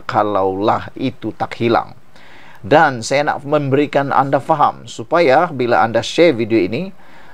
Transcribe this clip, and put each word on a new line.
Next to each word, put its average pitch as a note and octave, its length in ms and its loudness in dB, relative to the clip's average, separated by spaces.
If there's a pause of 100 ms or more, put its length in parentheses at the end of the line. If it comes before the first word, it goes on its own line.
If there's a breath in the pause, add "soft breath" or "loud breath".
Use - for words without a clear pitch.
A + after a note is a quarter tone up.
kalaulah G2+ 880 -2
itu A2+ 400 -6
tak - 240 -8
hilang. A#2 400 -2 (640 loud breath)
Dan C3+ 400 2
saya C#3+ 240 0
nak - 160 -2
memberikan C#3 720 0
anda C#3 240 2
faham C3 480 0
supaya D#3 640 2
bila A#2+ 320 0
anda A2+ 160 0
share D#3+ 320 2
video A2+ 320 0
ini, C3+ 320 -6 (400 loud breath)